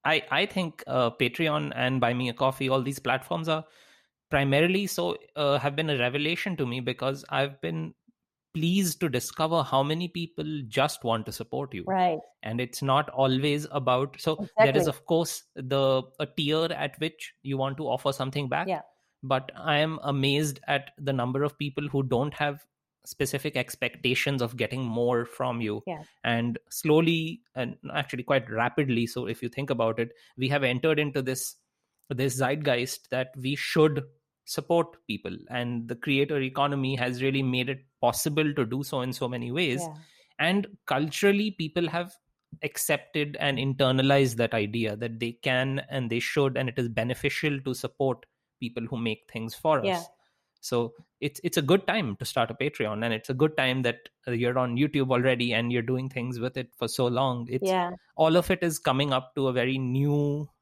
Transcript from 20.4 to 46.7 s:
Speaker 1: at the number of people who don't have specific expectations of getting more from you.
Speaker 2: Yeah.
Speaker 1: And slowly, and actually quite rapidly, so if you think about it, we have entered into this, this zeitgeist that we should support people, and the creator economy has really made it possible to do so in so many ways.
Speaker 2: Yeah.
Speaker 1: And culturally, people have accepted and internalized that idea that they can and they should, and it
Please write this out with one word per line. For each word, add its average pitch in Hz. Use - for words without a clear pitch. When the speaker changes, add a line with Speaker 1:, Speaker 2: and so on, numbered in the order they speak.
Speaker 1:
at 139
the 139
number 127
of 147
people 147
who 139
don't 127
have 147
specific 143
expectations 127
of 120
getting 127
more 120
from 123
you. 107
Speaker 2:
Yeah. 160
Speaker 1:
And 117
slowly, 160
and 123
actually 139
quite 123
rapidly, 120
so 123
if 113
you 120
think 139
about 117
it, 117
we 131
have 143
entered 147
into 147
this, 131
this 127
zeitgeist 131
that 127
we 131
should 151
support 165
people, 104
and 120
the 120
creator 139
economy 135
has 123
really 135
made 127
it 131
possible 147
to 135
do 127
so 139
in 127
so 127
many 120
ways. 147
Speaker 2:
Yeah. 160
Speaker 1:
And 185
culturally, 202
people 170
have 175
accepted 147
and 139
internalized 131
that 117
idea 107
that 113
they 117
can 135
and 127
they 117
should, 135
and 131
it 120